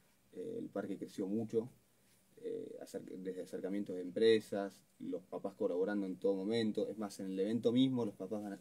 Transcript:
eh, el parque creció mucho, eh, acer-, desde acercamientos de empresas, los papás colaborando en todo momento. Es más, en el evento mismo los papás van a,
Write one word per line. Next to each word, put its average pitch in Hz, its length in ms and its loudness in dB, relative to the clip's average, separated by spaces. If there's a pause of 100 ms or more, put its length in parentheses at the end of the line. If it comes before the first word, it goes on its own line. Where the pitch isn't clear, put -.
(320)
eh, 90 260 -8
el - 120 -8
parque 98 260 -4
creció - 300 -6
mucho, 113 420 0 (720)
eh, - 380 -8
acer-, - 240 -10 (140)
desde 90 240 -6
acercamientos 98 540 -4
de 90 60 -4
empresas, 104 800 4 (160)
los - 260 -6
papás 92 340 -6
colaborando 98 480 2
en 92 100 -4
todo 98 180 2
momento. 107 540 2
Es 104 80 -6
más, 104 240 -6
en 98 120 -6
el 95 60 -2
evento 113 320 2
mismo 127 360 4
los 101 80 -4
papás 104 280 -4
van 101 120 -6
a, 95 60 -12